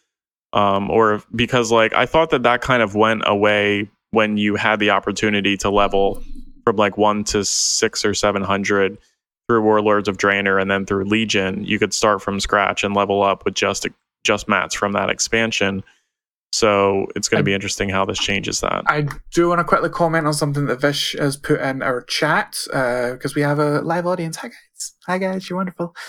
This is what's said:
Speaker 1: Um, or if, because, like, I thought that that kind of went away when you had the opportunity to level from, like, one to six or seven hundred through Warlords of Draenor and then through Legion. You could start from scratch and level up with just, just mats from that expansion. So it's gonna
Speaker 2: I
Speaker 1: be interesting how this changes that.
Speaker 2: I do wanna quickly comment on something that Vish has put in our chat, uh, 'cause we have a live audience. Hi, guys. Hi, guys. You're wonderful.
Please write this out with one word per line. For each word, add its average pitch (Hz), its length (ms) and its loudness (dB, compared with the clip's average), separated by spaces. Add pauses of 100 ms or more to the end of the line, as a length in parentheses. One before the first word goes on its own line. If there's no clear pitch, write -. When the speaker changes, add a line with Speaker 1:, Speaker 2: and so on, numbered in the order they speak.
(520)
Speaker 1:
Um, 101 380 2
or 110 240 4
if, 104 200 -6
because, 117 360 0
like, 113 240 4
I 123 120 2
thought 160 240 2
that 135 120 2
that 120 180 2
kind 123 220 2
of 101 140 -2
went 110 300 4
away 104 640 2 (220)
when 107 260 2
you 104 200 0
had 107 240 0
the 104 100 4
opportunity 101 680 0
to 101 120 -2
level 98 520 2 (420)
from, 110 120 -12
like, 101 220 0
one 104 260 2
to 104 200 -2
six - 600 -2
or 104 100 0
seven 101 280 0
hundred 98 560 0 (500)
through 117 140 2
Warlords 107 460 2
of 98 80 -2
Draenor 98 440 2
and 95 100 -2
then 98 160 0
through 98 180 -2
Legion. 101 600 -2
You 98 140 -8
could 101 160 0
start 104 260 2
from 98 200 -4
scratch 98 420 0
and 101 140 -2
level 101 260 2
up 98 220 0
with 95 100 -2
just, 98 320 -2 (380)
just 104 240 0
mats 92 260 0
from 101 180 -2
that 98 180 0
expansion. 101 760 -2 (680)
So 101 600 2
it's - 140 -4
gonna 107 120 2
Speaker 2:
I - 40 2
Speaker 1:
be 98 100 2
interesting 98 340 -4
how 95 160 0
this 98 140 -4
changes - 420 -2
that. 50 280 -2
Speaker 2:
I 151 180 0 (260)
do 175 160 2
wanna 175 140 2
quickly 170 260 0
comment 165 380 0
on 151 80 0
something 147 320 -2
that 123 140 -2
Vish 143 360 0
has 143 200 0
put - 240 0
in 135 200 -4
our 123 220 -2
chat, - 560 -2 (140)
uh, 123 480 -2
'cause 139 160 -6
we 147 60 0
have 147 180 0
a 147 220 2
live 170 220 -2
audience. 175 340 -4
Hi, 240 100 -12
guys. - 440 -16 (140)
Hi, 185 120 -2
guys. 190 300 -4
You're 180 100 -6
wonderful. 180 360 -6 (140)